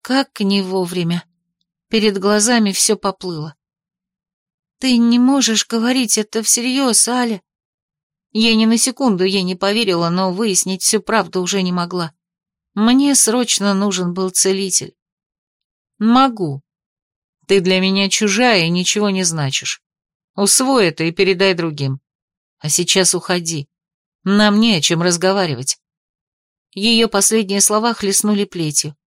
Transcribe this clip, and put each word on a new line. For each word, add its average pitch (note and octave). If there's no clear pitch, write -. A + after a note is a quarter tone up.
Как C4+
не G3
вовремя. F3+
Перед G#3
глазами G#3
все G3+
поплыло. F3
«Ты B3+
не A#3
можешь B3
говорить A#3+
это G#3+
всерьез, B3+
Аля». A#3+
Я A3+
ни A3
на A3+
секунду A3
ей F#3+
не F#3
поверила, G3
но F#3
выяснить F#3
всю -
правду F#3
уже F#3+
не F3+
могла. F3
Мне B3+
срочно A3
нужен F#3
был F#3
целитель. F#3+
«Могу. A3
Ты G3
для F#3
меня F#3+
чужая G#3
и E3+
ничего F3+
не F#3
значишь. D3+
Усвой A3+
это D#3+
и E3
передай F#3+
другим. C#3+
А D3+
сейчас F3
уходи. E3
Нам G#3
не A3+
о D#3+
чем E3
разговаривать». F3
Ее A3+
последние G3+
слова G#3+
хлестнули G3+
плетью. D3+